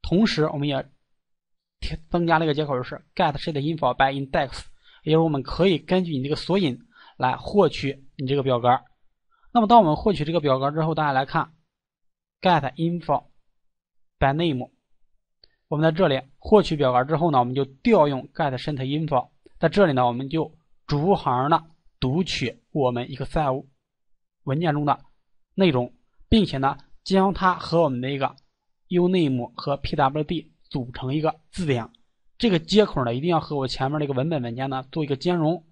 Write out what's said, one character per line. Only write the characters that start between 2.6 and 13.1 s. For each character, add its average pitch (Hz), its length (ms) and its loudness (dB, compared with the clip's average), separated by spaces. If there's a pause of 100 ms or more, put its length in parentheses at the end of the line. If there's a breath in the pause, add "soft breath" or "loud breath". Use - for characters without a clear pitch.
口， 143 100 -4
就 123 80 -4
是 - 300 -14
get 160 200 0
sheet 160 200 -6
info 143 400 -2
by 135 180 2
index， 139 520 -6 (400 soft breath)
也 151 80 -2
就 160 80 6
是 - 0 -
我 165 100 2
们 139 140 -2
可 175 240 0
以 170 100 2
根 180 260 0
据 160 140 -4
你 127 60 -4
这 139 60 -6
个 147 60 0
索 180 220 -2
引 156 220 -2 (380 soft breath)
来 127 180 0
获 190 340 2
取 - 380 -8 (100)
你 139 80 -8
这 139 100 0
个 143 60 0
表 127 180 0
格。 120 100 2 (840)
那 240 100 4
么 208 60 2
当 233 120 8
我 208 40 6
们 151 120 2
获 208 180 0
取 147 120 -2
这 160 60 -6
个 170 80 0
表 139 180 2
格 139 140 -2
之 160 100 -4
后， 160 140 -2
大 156 80 -2
家 147 80 0
来 135 140 0
看 - 280 -4 (880)
get 165 340 2
info 165 520 -2 (920)